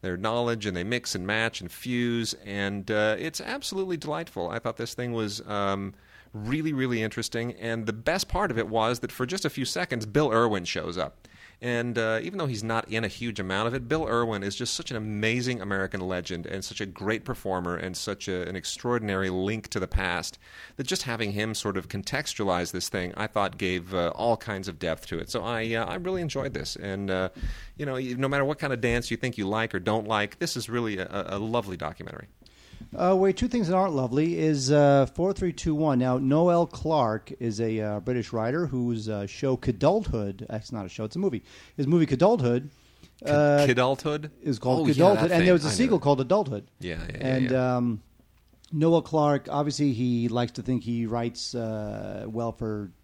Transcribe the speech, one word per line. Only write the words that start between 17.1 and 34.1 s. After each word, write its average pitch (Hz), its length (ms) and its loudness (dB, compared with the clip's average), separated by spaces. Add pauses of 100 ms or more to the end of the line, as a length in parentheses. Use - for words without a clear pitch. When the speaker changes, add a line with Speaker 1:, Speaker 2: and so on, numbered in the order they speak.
Speaker 1:
performer 92 500 -2
and 87 220 -6
such - 300 -6
a, 90 200 -2
an 92 80 -8
extraordinary 98 760 -2
link 98 380 -2
to 101 100 -4
the 92 80 -2
past 87 500 -2 (380)
that 139 100 -6
just 185 160 -2
having 113 300 -2
him 107 240 -2
sort 101 200 -2
of 92 120 -4
contextualize 98 840 -2
this 90 160 -4
thing, 90 280 -4
I 107 80 -2
thought 98 320 -2
gave, 92 380 -2
uh, 85 180 2
all 113 240 2
kinds 98 300 -6
of 85 100 -10
depth 82 300 -4
to 87 100 -6
it. - 140 -8
So 113 120 -4
I, 113 300 -4
uh, 113 120 -2
I 90 100 -6
really 185 260 -4
enjoyed 139 320 -4
this. - 220 -6
And, 98 340 -4
uh, 92 200 0 (460)
you 147 120 -6
know, 131 100 -4
no 131 300 -2
matter 143 180 2
what 147 140 -2
kind 143 120 -2
of 120 80 -2
dance 120 300 0
you 117 80 -2
think 123 220 -4
you 98 80 0
like 110 260 0
or 95 60 -2
don't 107 280 0
like, 104 300 0
this - 200 -4
is 113 120 -6
really 113 300 -2
a, 92 300 -4
a 101 100 -4
lovely 110 360 -2
documentary. - 520 -10 (680)
Speaker 2:
Uh, 185 220 4
wait, 190 180 4
two 247 120 0
things 240 200 0
that 180 80 2
aren't 185 200 2
lovely 139 420 2